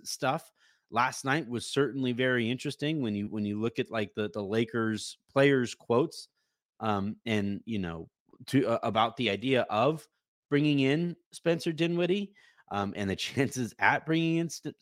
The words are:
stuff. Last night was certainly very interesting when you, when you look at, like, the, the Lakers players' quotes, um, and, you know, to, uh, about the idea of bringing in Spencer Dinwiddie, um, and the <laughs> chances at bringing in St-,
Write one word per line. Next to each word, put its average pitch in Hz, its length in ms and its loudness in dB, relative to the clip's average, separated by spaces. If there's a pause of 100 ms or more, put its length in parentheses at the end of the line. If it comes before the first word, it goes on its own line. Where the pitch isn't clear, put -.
stuff. - 480 -4 (400)
Last 127 340 0
night 135 240 0
was 117 160 -4
certainly 131 460 0
very 123 380 2
interesting 143 520 -4
when 110 140 -2
you, 101 100 -2
when 104 200 -4
you 104 140 -2
look 113 200 -2
at, 117 100 -2
like, 107 240 -4
the, 104 160 -2
the 107 140 -6
Lakers 110 760 -2 (160)
players' 139 400 4
quotes, - 540 0 (520)
um, 104 360 -2 (100)
and, 101 400 -2
you 110 140 -4
know, 82 280 -6 (380)
to, 135 220 2
uh, 113 160 2
about 113 340 2
the 110 140 0
idea 120 400 2
of 135 360 2 (440)
bringing 147 300 4
in 156 340 2 (160)
Spencer 170 400 -2
Dinwiddie, 175 600 0 (380)
um, 101 260 -2
and 98 140 -2
the 92 60 0
<laughs> - 0 -
chances 123 640 -4
at 117 260 4
bringing 165 320 2
in 170 120 -2
St-, - 320 -10